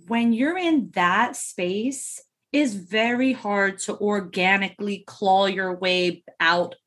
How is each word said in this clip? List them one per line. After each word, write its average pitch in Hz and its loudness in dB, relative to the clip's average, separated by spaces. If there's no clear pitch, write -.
when 233 2
you're 277 0
in 320 0
that 196 2
space, 208 -6
it's 285 2
very 226 0
hard 202 0
to - -6
organically 196 0
claw 196 2
your 190 -2
way 180 0
out 175 2